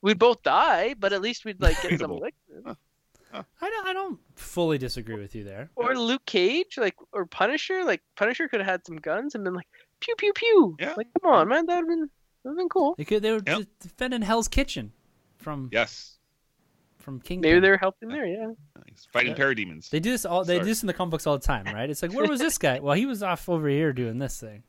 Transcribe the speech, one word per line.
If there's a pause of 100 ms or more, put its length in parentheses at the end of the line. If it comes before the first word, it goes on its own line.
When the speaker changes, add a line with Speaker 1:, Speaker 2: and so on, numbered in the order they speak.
Speaker 1:
We'd
both
die,
but
at
least
we'd,
like,
get
some
Speaker 2:
Debatable.
Speaker 1:
licks (180)
in.
Speaker 2:
Huh. (560)
Huh. (180)
Speaker 3:
I
don't,
I
don't (160)
fully
disagree
with
you
there.
Speaker 1:
Or
Luke
Cage,
like, (160)
or
Punisher.
Like, (140)
Punisher
could
have
had
some
guns
and
been
like, (340)
"Pew,
pew,
pew."
Speaker 2:
Yeah.
Speaker 1:
Like, (120)
come
on,
man,
that
would've
been,
that (400)
would've
been
cool.
Speaker 3:
They
could,
they
were
Speaker 2:
Yep.
Speaker 3:
de-, (140)
defending
Hell's
Kitchen (480)
from
Speaker 2:
Yes. (800)
Speaker 3:
from
Speaker 1:
Maybe
Speaker 3:
Kingpin.
Speaker 1:
they
were
helping
there,
yeah. (360)
Speaker 2:
Nice.
Fighting
Speaker 3:
Yeah.
Speaker 2:
parademons.
Speaker 3:
They
do
this
all.
They
Speaker 2:
Sorry.
Speaker 3:
do
this
in
the
comic
books
all
the
time,
right?
It's
like,
"Where
was
this
guy?"
Well,
he
was
off
over
here
doing
this
thing.